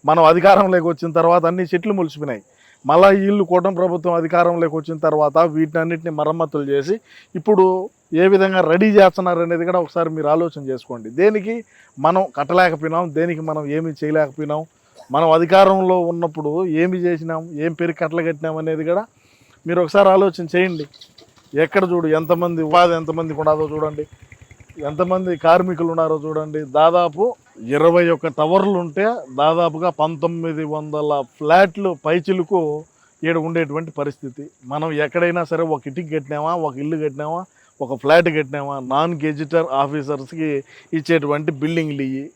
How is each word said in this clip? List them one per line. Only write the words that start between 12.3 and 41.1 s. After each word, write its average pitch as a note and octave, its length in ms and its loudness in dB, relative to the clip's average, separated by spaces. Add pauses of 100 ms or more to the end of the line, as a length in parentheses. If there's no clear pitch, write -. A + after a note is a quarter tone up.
కట్టలేకపోయినాం, E3 680 0 (120)
దేనికి E3 320 -2
మనం D#3 120 -4 (140)
ఏమీ D#3+ 240 -4
చేయలేకపోయినాం. D3+ 600 -2 (540)
మనం D#3+ 220 2
అధికారంలో F#3 600 4 (140)
ఉన్నప్పుడు D#3+ 420 -4 (300)
ఏమి F#3 240 -2
చేసినాం, E3 360 -4 (220)
ఏం E3 140 -2
పేరు E3 240 -4
కట్టలు E3 260 -4
కట్టినాం D#3+ 340 -6
అనేది D#3+ 280 -4
కూడా G3 140 -2 (640)
మీరు F3 180 0
ఒకసారి G3 320 4
ఆలోచన F#3 380 0
చేయండి. F3+ 320 0 (760)
ఎక్కడ F#3+ 180 0 (100)
చూడు E3+ 140 0 (140)
ఎంతమంది E3+ 480 -2
ఉపాధి F3 320 4
ఎంతమందికి D#3 440 -6
ఉండదో D#3 300 2
చూడండి. D3+ 320 -6 (840)
ఎంతమంది F3+ 420 -2 (120)
కార్మికులు E3+ 500 4
ఉన్నారో D#3+ 300 0
చూడండి. D#3 360 -6 (180)
దాదాపు E3+ 460 2 (520)
ఇరవై E3+ 280 6 (100)
ఒక్క D3+ 120 -6 (120)
టవర్లు F#3+ 460 2
ఉంటే E3+ 200 -4 (360)
దాదాపుగా E3 480 2 (120)
పంతొమ్మిది E3 640 -4 (100)
వందల D3+ 460 -4 (160)
ఫ్లాట్లు F3+ 540 2 (160)
పైచిలుకు F3 540 -2 (680)
ఈడ E3 100 0 (100)
ఉండేటువంటి E3 520 -4
పరిస్థితి. C#3+ 460 -10 (280)
మనం D3+ 160 -6 (160)
ఎక్కడైనా F3 460 -2
సరే E3 140 -2 (100)
ఒక C#3 160 -10
ఇంటికి D#3+ 240 -10
కట్టినామా, D3+ 380 -4 (140)
ఒక C3+ 160 -6
ఇల్లు D#3+ 220 -4
కట్టినామా, D3+ 360 -6 (440)
ఒక B2+ 180 -6
ఫ్లాట్ E3 260 4 (100)
కట్టినామా, C#3 380 -8 (160)
నాన్ E3 300 0
గెజిటర్ D3+ 460 -2 (140)
ఆఫీసర్స్‌కి C#3+ 680 -6 (480)
ఇచ్చేటువంటి D3+ 520 0 (120)